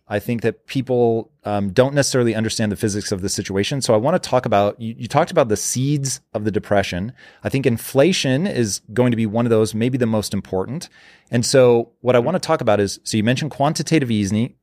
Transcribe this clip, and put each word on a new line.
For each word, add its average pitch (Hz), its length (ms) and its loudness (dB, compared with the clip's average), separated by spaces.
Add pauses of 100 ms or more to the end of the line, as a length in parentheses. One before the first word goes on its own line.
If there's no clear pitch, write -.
I 104 100 -2
think 117 240 -4
that 113 240 -4
people, 120 640 0 (140)
um, 101 260 -2
don't 127 240 2
necessarily 123 400 2
understand 110 380 -2
the 92 40 -2
physics 104 360 -2
of 92 100 -4
the 98 60 -4
situation. 101 540 -2
So 120 120 2
I - 20 6
wanna 147 220 2
talk 127 280 -2
about, 104 340 2
you, 113 180 -10
you 123 80 -10
talked 151 240 0
about 156 180 0
the 104 80 2
seeds 139 640 -2 (120)
of 107 100 -6
the 107 80 -2
Depression. 98 640 -2 (320)
I 104 40 -4
think 135 180 -2
inflation 135 840 0
is 117 320 -2 (120)
going 123 200 2
to 113 40 0
be 113 100 0
one 113 200 -2
of 117 40 -2
those, 110 260 2
maybe 127 200 0
the 123 100 0
most 110 280 -2
important. 95 540 -6 (420)
And 117 160 0
so 120 540 4
what 123 160 2
I - 20 6
wanna 156 220 0
talk 160 200 -2
about 104 200 2
is, 101 240 -2
so - 120 -4
you 107 60 2
mentioned 127 300 -2
quantitative 147 580 0
easing, 107 520 -2